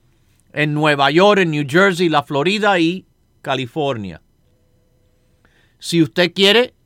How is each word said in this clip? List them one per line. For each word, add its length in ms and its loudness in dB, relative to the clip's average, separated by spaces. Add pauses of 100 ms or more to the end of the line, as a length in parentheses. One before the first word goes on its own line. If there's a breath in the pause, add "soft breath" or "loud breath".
(520)
en 200 -4
Nueva 380 2
York, 320 4
en 80 0
New 180 -4
Jersey, 400 2
la 140 0
Florida 560 -2
y 260 -4 (360)
California. 840 -8 (1600)
Si 240 -2
usted 300 -2
quiere, 420 2 (120)